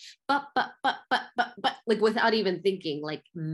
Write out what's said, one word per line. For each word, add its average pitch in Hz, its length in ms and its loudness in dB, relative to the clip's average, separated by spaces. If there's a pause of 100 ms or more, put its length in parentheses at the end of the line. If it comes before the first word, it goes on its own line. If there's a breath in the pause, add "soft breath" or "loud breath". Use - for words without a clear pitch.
(260 loud breath)
"But, 277 300 0
but, - 160 -2 (100)
but, 254 140 0 (120)
but, 240 140 0 (140)
but, 233 200 0
but," - 200 -2 (100)
like, 214 140 2
without 220 340 4
even 185 280 0
thinking, 160 380 -2
like, 151 220 -8 (320)